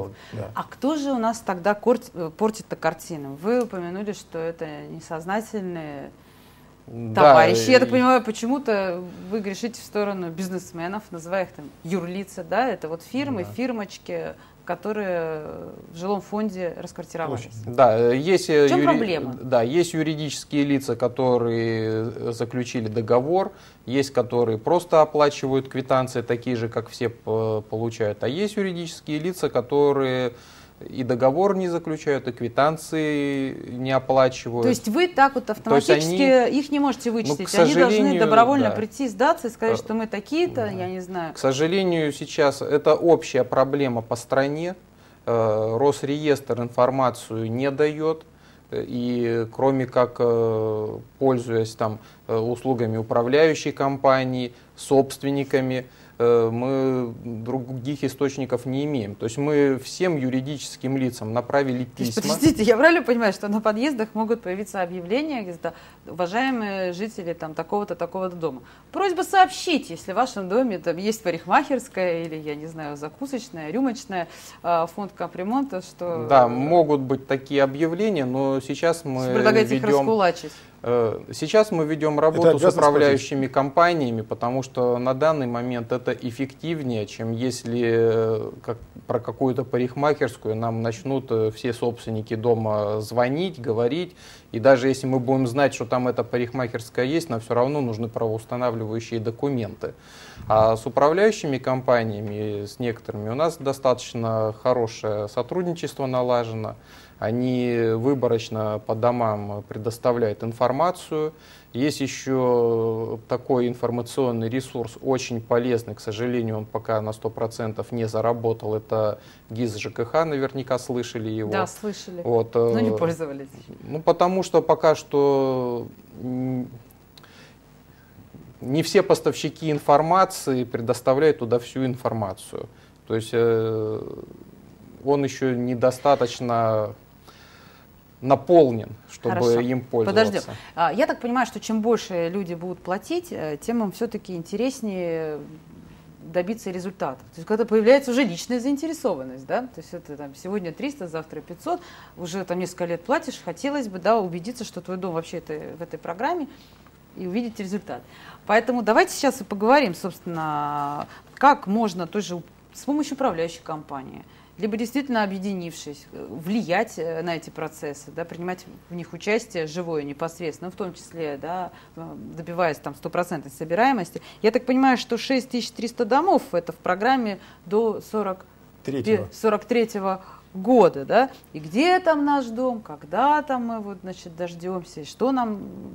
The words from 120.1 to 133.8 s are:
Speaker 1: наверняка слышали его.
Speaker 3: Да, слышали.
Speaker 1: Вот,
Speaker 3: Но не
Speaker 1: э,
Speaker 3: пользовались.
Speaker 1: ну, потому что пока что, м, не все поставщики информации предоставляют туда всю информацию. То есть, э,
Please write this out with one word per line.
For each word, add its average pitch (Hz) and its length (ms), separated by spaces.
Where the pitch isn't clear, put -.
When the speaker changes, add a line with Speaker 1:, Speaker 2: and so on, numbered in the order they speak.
Speaker 1:
наверняка 135 520
слышали 120 500
его. 110 220
Speaker 3:
Да, 190 160
слышали. 185 560
Speaker 1:
Вот, 117 320
Speaker 3:
Но 117 260
не 110 100
Speaker 1:
э, 107 60
Speaker 3:
пользовались. 156 520
Speaker 1:
ну, 151 180
потому 175 440
что 160 180
пока 160 320
что, 131 920
м, 127 460
не 135 220
все 180 200
поставщики 156 680
информации 151 920
предоставляют 131 720
туда 120 200
всю 131 260
информацию. 113 840
То 113 80
есть, 113 160
э, 110 680